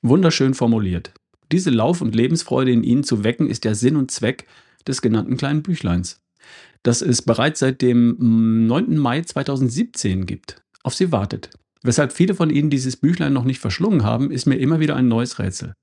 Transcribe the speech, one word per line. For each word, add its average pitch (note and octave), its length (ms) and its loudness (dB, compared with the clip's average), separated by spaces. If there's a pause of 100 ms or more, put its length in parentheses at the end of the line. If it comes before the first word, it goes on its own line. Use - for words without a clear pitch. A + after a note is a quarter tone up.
Wunderschön C#3 520 4
formuliert. G#2+ 580 0 (400)
Diese F3 180 0
Lauf- C3 300 2
und A2+ 160 -2
Lebensfreude C3 560 0
in A#2 100 2
Ihnen C#3 220 0
zu G#2+ 180 -2
wecken, A#2+ 260 0
ist B2 140 -6
der G#2+ 140 -2
Sinn B2 180 2
und C3+ 160 -2
Zweck - 380 -4 (400)
des C3+ 140 -6
genannten A2+ 340 0
kleinen C#3+ 260 -2
Büchleins, F2 580 -4 (640)
das A#2+ 180 0
es - 220 0
bereits C#3+ 380 0
seit C3 200 0
dem, A#2+ 380 4
mm, A2+ 480 2
neunten D#3 320 0
Mai C#3 240 -2
zweitausendsiebzehn C3 1040 -2
gibt, - 360 -12 (200)
auf - 120 -6
Sie F#3 160 0
wartet. A#2 380 -4 (320)
Weshalb C3 320 2
viele F#3 220 2
von E3 160 0
Ihnen D3 180 2
dieses C3 300 -2
Büchlein D3+ 340 0
noch B2+ 120 0
nicht B2+ 160 -2
verschlungen E3 420 0
haben, A2+ 280 0
ist B2+ 140 -6
mir C3 120 2
immer D3+ 220 2
wieder D3+ 160 0
ein B2+ 140 2
neues A#2 300 -2
Rätsel. F#2 340 -6 (100)